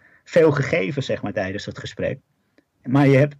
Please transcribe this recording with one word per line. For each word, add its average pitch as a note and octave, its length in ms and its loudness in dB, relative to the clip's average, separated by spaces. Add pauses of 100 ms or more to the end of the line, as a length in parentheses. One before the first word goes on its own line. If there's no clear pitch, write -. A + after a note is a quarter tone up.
(240)
veel D#3+ 280 4
gegeven, D3 520 -4
zeg - 180 -6
maar, G#2 120 -8
tijdens F#2+ 320 -6
het - 140 -12
gesprek. - 400 -8 (640)
Maar C#3 240 2
je C#3 100 6
hebt D3 220 2